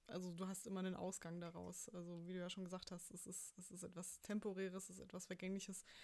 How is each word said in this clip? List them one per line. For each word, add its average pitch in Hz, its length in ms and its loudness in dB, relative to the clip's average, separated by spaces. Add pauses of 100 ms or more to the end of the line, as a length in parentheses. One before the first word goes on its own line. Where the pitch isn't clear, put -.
Also 180 240 2
du 175 160 2
hast 190 180 2
immer 190 140 2
einen 185 160 6
Ausgang 175 460 0
daraus. 175 480 -2
Also 175 360 -2
wie 175 60 -2
du 185 80 2
ja 175 100 2
schon 190 140 0
gesagt 180 280 -2
hast, 175 200 -4
es - 160 -4
ist, - 300 -2
es 185 120 -8
ist 185 140 -4
etwas - 380 -2
Temporäres, 190 640 2
es - 60 -8
ist 185 100 -8
etwas 185 240 -4
Vergängliches. 185 580 2 (200)